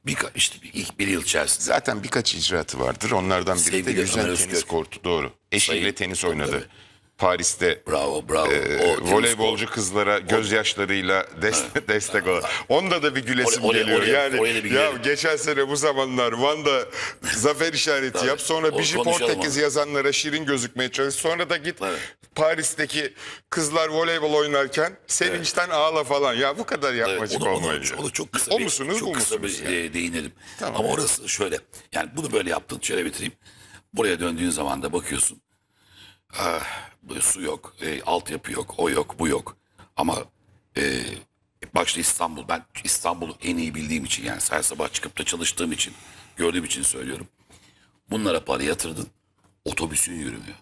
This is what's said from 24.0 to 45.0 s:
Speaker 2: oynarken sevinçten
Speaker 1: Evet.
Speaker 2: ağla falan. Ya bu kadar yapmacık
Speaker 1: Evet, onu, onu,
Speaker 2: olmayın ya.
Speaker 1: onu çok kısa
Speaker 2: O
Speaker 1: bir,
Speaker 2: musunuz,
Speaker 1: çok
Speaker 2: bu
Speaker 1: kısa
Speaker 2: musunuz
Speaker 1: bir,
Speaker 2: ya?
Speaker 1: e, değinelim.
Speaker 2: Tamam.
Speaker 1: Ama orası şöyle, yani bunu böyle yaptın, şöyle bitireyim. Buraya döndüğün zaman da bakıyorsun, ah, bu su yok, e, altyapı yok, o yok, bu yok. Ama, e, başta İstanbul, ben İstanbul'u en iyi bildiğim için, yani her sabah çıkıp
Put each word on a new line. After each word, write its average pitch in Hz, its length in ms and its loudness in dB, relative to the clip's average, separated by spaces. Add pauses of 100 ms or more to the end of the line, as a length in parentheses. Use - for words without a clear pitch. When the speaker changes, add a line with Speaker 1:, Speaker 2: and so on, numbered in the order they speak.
Speaker 2:
oynarken 147 640 2 (100)
sevinçten 175 580 0
Speaker 1:
Evet. 175 100 -2
Speaker 2:
ağla 156 300 2
falan. 139 300 2
Ya 135 240 2
bu 226 80 -6
kadar 139 280 0
yapmacık 104 380 0
Speaker 1:
Evet, - 100 -2
onu, - 140 2
onu, 85 80 -2
Speaker 2:
olmayın 78 180 0
ya. - 160 -2
Speaker 1:
onu 147 140 -4
çok - 200 -6
kısa - 220 0
Speaker 2:
O 220 40 2
Speaker 1:
bir, 233 60 0
Speaker 2:
musunuz, 165 340 -2
Speaker 1:
çok 220 100 -2
Speaker 2:
bu 185 40 -2
Speaker 1:
kısa 113 240 0
Speaker 2:
musunuz 98 320 -4
Speaker 1:
bir, 90 40 0
Speaker 2:
ya? 87 120 0
Speaker 1:
e, 80 100 -6
değinelim. 85 380 -4 (260)
Speaker 2:
Tamam. 117 220 -4
Speaker 1:
Ama 113 140 0
orası 143 340 0
şöyle, 92 300 0 (340)
yani 80 240 -2
bunu 151 160 -4
böyle 92 180 0
yaptın, - 320 -4
şöyle 92 220 0
bitireyim. - 280 -4 (600)
Buraya 98 260 2
döndüğün 85 300 0
zaman 69 320 -2
da 67 100 -4
bakıyorsun, 73 480 -2 (1000)
ah, 85 260 0 (380)
bu - 180 -10
su - 220 2
yok, 76 380 -6
e, 78 220 -4
altyapı 80 500 -4
yok, - 260 -6
o 85 120 4
yok, 73 280 -2
bu 80 100 2
yok. - 280 -2 (400)
Ama, - 280 -2 (520)
e, 65 240 0 (760)
başta 85 260 0
İstanbul, 80 480 -2
ben 82 160 -2 (200)
İstanbul'u 85 580 -2
en 85 140 -2
iyi 80 180 -4
bildiğim 76 300 -4
için, - 200 -4
yani 55 160 -6 (100)
her 76 120 2
sabah 73 300 -2
çıkıp - 260 -6